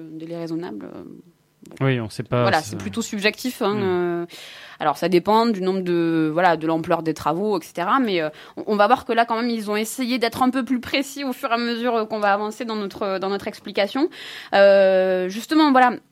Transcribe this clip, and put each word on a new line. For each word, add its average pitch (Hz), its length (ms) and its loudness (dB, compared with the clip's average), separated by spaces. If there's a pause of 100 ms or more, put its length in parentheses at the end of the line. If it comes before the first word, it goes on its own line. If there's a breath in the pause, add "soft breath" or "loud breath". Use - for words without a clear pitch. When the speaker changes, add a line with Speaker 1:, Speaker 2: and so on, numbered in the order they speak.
(120)
Speaker 1:
délai 165 260 -10
raisonnable, 170 480 -8
euh, - 180 -14
bon. - 80 -16 (680)
Speaker 2:
Oui, 135 180 0
on 113 100 -6
sait - 140 -10
pas, 123 200 0
Speaker 1:
Voilà, 170 180 2
Speaker 2:
c'est 107 100 -10
Speaker 1:
c'est 107 60 -8
plutôt 107 260 -6
subjectif, 214 580 -4
hein, 208 140 0
Speaker 2:
Hmm. 208 80 -2
Speaker 1:
euh, 175 440 -2 (520 loud breath)
alors, 147 200 0
ça 175 100 -2
dépend 202 380 4
du 202 160 0
nombre 185 180 0
de, 165 520 0
voilà, 175 240 4
de 156 80 -8
l'ampleur 165 380 0
des 160 100 -2
travaux, 175 460 -2
et - 60 -8
cetera. 196 340 -2
Mais, 202 240 0
euh, 151 60 -2 (280 loud breath)
on, - 120 -10
on 214 80 0
va 202 100 6
voir 254 180 2
que - 80 -4
là, 226 120 4
quand 233 100 -4
même, 233 160 -2
ils 220 180 -6
ont 208 60 -2
essayé 233 440 -4
d'être 233 260 0
un 254 60 2
peu 254 140 -2
plus 254 140 -2
précis 277 460 -4
au 262 80 -4
fur 254 180 -6
et 226 40 2
à - 20 0
mesure, 233 400 -2
euh, 214 80 0
qu'on 214 160 -6
va 202 120 4
avancer 214 320 -4
dans 226 120 -6
notre, 196 420 -4
dans 190 120 -4
notre 202 180 -4
explication. 208 600 -2 (460 loud breath)
Euh, 190 760 6
justement, 277 440 2
voilà, 254 220 6 (180)